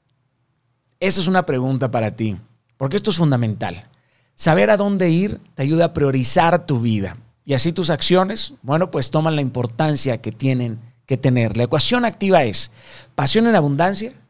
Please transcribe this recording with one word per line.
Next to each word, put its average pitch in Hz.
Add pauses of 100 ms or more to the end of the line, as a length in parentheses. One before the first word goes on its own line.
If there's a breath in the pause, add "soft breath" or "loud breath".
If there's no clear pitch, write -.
(1000)
Esa 190
es 165
una 185
pregunta 131
para 110
ti, 107 (400)
porque 135
esto 208
es 165
fundamental. 113 (480)
Saber 185
a 214
dónde 196
ir 180 (140)
te -
ayuda 160
a 160
priorizar 165
tu 127
vida. 107 (280)
Y 139
así 160
tus 170
acciones, 185
bueno, 160
pues 143
toman 156
la 147
importancia 127
que 107
tienen 120 (260)
que 131
tener. 120
La 117
ecuación 190
activa 190
es 107 (440 loud breath)
pasión 202
en 233
abundancia, 180 (160)